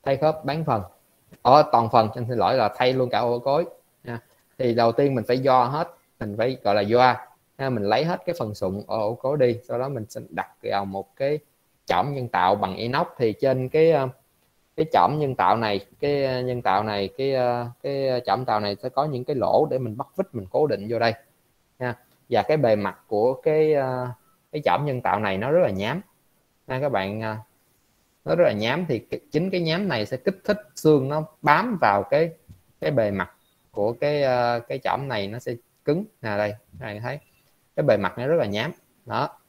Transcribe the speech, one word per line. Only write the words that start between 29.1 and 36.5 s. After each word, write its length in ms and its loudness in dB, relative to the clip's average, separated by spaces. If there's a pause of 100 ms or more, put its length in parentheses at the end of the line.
chính 180 0
cái 120 -2
nhám 260 -2
này 180 -2
sẽ 120 -8
kích 260 -4
thích 140 0 (180)
xương 340 4
nó 160 -4 (160)
bám 400 2
vào 220 4
cái, 280 0 (500)
cái 100 -2
bề 200 0
mặt 200 -4 (400)
của 220 -2
cái, 300 -2
ờ, 440 2
cái 120 -6
chõm 280 -2
này, 200 -4
nó 120 -10
sẽ 160 -8 (300)
cứng 200 0 (160)
nè. 160 -4
Đây, 160 -2 (260)